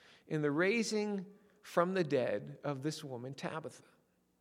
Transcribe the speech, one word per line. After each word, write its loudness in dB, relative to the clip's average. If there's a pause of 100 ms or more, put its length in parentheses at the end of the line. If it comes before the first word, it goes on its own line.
(280)
in -2
the 2
raising 2 (360)
from 2
the 4
dead 0
of -2
this -6
woman, -10
Tabitha. -10 (580)